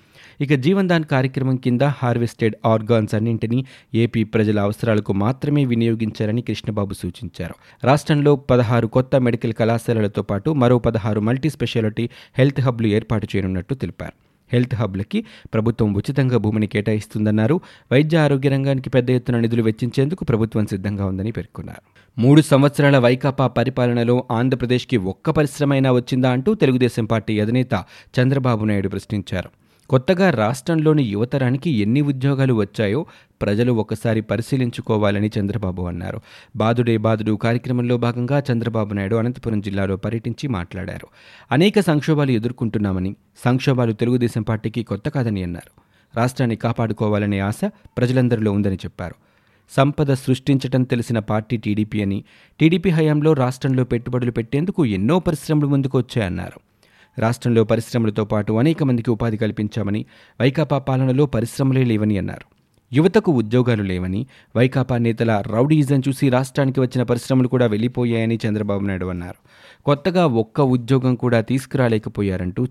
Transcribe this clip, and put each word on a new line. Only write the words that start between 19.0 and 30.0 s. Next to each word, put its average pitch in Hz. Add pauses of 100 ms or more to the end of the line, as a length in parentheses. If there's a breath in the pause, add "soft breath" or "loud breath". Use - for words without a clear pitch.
ఎత్తున 123
నిధులు 117
వెచ్చించేందుకు 131
ప్రభుత్వం 110
సిద్ధంగా 98
ఉందని 95
పేర్కొన్నారు. - (180)
మూడు 139
సంవత్సరాల 143
వైకాపా 131
పరిపాలనలో 123
ఆంధ్రప్రదేశ్కి 123
ఒక్క 95
పరిశ్రమైనా 139
వచ్చిందా 127
అంటూ 135
తెలుగుదేశం 127
పార్టీ 107
అధినేత 113 (360 loud breath)
చంద్రబాబు 127
నాయుడు 101
ప్రశ్నించారు. 95 (400 soft breath)
కొత్తగా 175